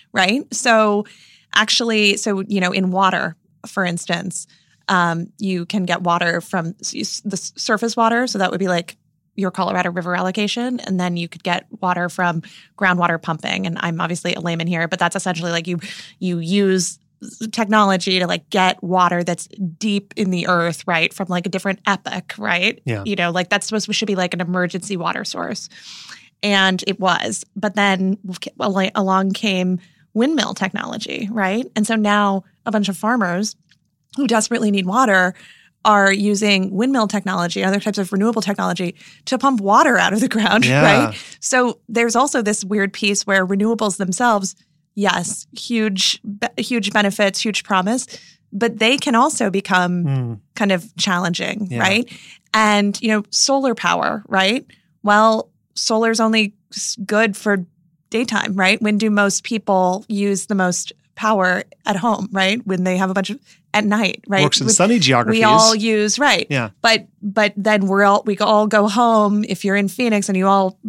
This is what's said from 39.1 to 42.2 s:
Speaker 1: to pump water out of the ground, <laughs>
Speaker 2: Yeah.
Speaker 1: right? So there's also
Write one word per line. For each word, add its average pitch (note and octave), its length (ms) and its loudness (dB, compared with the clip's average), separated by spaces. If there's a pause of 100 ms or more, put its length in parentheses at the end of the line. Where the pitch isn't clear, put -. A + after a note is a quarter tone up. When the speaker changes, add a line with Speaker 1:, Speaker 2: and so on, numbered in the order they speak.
Speaker 1:
to B3+ 120 -2
pump C4 240 0
water A#3+ 340 4
out F3+ 160 4
of G#3+ 80 0
the C4 80 0
ground, G#3 380 2
<laughs> - 0 -
Speaker 2:
Yeah. C3 160 4
Speaker 1:
right? - 580 2
So B3 480 0
there's A#3 280 0
also B3+ 260 2